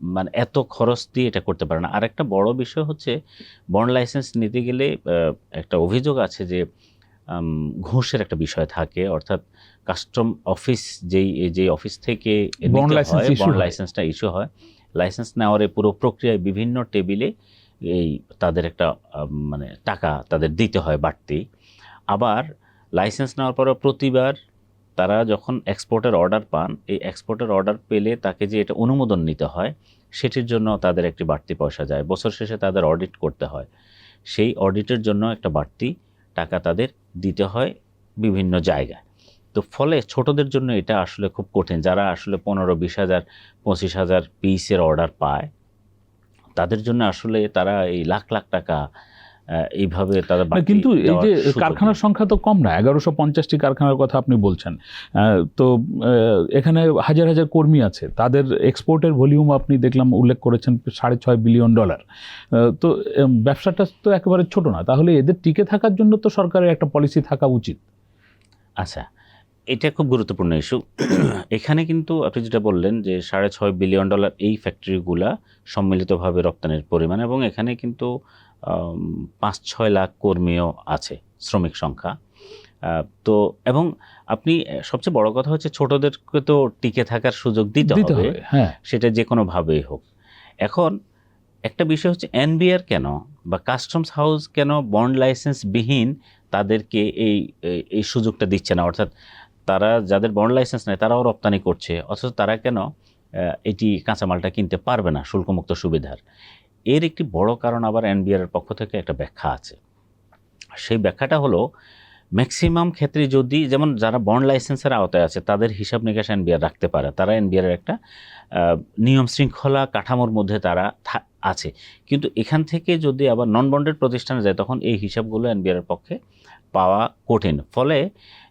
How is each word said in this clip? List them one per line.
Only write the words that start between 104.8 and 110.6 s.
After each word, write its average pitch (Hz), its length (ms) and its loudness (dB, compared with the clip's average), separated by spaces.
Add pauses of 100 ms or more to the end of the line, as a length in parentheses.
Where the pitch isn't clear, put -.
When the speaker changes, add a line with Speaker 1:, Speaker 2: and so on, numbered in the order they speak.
Speaker 1:
না 73 140 -4
শুল্কমুক্ত 92 480 -4
সুবিধার? 76 440 -4 (680)
এর 151 200 2
একটি 160 280 -4
বড় 101 240 0
কারণ 117 280 -2
আবার 113 200 0
এনবিআর 98 360 0
এর 90 60 -4
পক্ষ - 260 -8
থেকে 107 260 -8
একটা 90 140 -6
ব্যাখ্যা - 380 -8
আছে। - 260 -12 (1000)